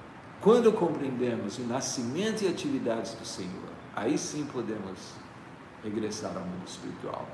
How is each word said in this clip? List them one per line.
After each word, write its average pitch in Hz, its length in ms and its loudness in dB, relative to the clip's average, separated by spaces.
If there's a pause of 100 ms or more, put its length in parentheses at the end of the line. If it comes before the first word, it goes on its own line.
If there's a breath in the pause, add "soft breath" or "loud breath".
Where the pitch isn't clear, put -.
(420)
quando 226 320 10
compreendemos 123 840 0
o - 20 -4
nascimento 135 800 0
e 196 60 4
atividades 120 680 0
do - 120 -10
Senhor, 90 440 -6 (260)
aí 131 220 2
sim 151 280 -2
podemos 104 680 -6 (680)
regressar 104 520 -2
ao 95 60 -4
mundo 90 260 -6
espiritual. - 680 -8